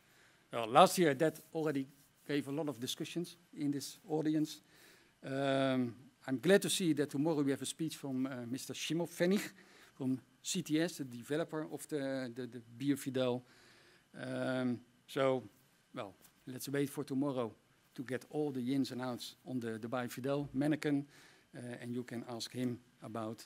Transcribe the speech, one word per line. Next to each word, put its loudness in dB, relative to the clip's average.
Well, -2
last 8
year 6
that 2
already 0
gave -2
a -4
lot -2
of -6
discussions -6
in 0
this -4
audience. 0
Um, 2
I'm 0
glad 8
to 0
see 2
that 0
tomorrow 2
we 2
have -2
a -6
speech -4
from, -4
uh, -4
Mister -6
Schimmelpfennig 0
from 0
C -2
T 2
S, -2
the -4
developer -4
of -8
the, -4
the, -8
the -14
Bifidel. 2
Um, -2
so, 4
well, -8
let's -8
wait 2
for -6
tomorrow 0
to -8
get -6
all 0
the -2
ins 2
and -6
outs -6
on -4
the, -4
the -8
Bifidel -2
mannequin, 2
uh, -12
and -6
you -4
can -8
ask -8
him -2
about -6